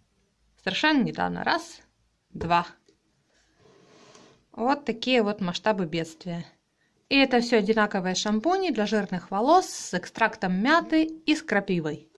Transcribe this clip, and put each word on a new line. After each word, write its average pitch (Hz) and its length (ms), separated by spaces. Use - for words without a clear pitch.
совершенно 285 380
недавно. 90 420
Раз, - 360
два. 170 380
Вот 277 340
такие 233 380
вот 208 180
масштабы 190 460
бедствия. 165 580
И 277 80
это 262 240
всё 240 160
одинаковые 208 560
шампуни 320 560
для 220 160
жирных 202 460
волос 285 360
с - 280
экстрактом 190 680
мяты 320 440
и 320 300
с 302 60
крапивой. 175 680